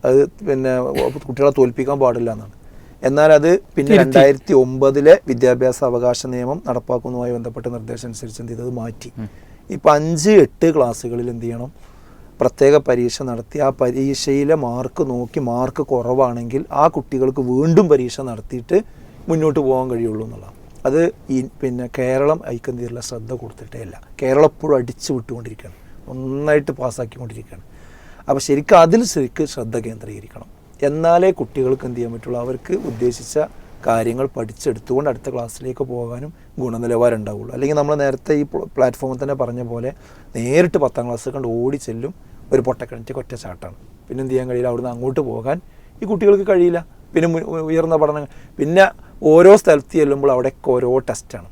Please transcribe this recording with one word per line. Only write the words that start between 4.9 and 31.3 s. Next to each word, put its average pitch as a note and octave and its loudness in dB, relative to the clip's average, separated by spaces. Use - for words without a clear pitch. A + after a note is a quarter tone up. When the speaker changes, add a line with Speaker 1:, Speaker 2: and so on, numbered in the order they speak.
Speaker 1:
വിദ്യാഭ്യാസ B2 2
അവകാശ B2 0
നിയമം B2+ -6
നടപ്പാക്കുന്നതുമായി B2 -4
ബന്ധപ്പെട്ട A#2 -10
നിർദ്ദേശം A2+ -12
അനുസരിച്ച് A2 -16
എന്ത് A#2+ -12
ചെയ്തത്, A#2+ -10
മാറ്റി. A2+ -12
Speaker 2:
ഉം. G#2+ -10
Speaker 1:
ഇപ്പം D#3 2
അഞ്ച്, D#3+ 0
എട്ട് - 0
ക്ലാസ്സുകളിൽ A#2+ -2
എന്ത് A#2 -10
ചെയ്യണം, A#2 -10
പ്രത്യേക C#3+ 4
പരീക്ഷ B2 0
നടത്തി A#2 -10
ആ - 2
പരീക്ഷയിലെ C#3 0
മാർക്ക് B2+ -4
നോക്കി B2 -4
മാർക്ക് B2+ -2
കുറവാണെങ്കിൽ B2 -2
ആ D#3 6
കുട്ടികൾക്ക് C3 -2
വീണ്ടും E3 4
പരീക്ഷ B2+ 0
നടത്തിയിട്ട് A#2+ -4
മുന്നോട്ട് D#3 0
പോകാൻ C3 0
കഴിയുള്ളൂ A2+ -4
എന്നുള്ളതാണ്. G#2+ -18
അത് D3 2
ഈ - 0
പിന്നെ B2 -6
കേരളം C3+ 0
ഐക്യം B2 -8
തീരുള്ള A#2+ -10
ശ്രദ്ധ A2+ -12
കൊടുത്തിട്ടേ - -18
ഇല്ല. F2 -18
കേരളം C3+ 4
എപ്പോഴും D3 0
അടിച്ചു B2 -10
വിട്ടുകൊണ്ടിരിക്കുകയാണ്, A2+ -12
നന്നായിട്ട് C#3 -2
പാസ്സാക്കിക്കൊണ്ടിരിക്കുകയാണ്. A2+ -10
അപ്പോൾ C#3 0
ശരിക്കും D3 4
അതിൽ F3+ 4
ശരിക്കും D3 -4
ശ്രദ്ധ A2+ -8
കേന്ദ്രീകരിക്കണം. G#2+ -16
എന്നാലേ E3 2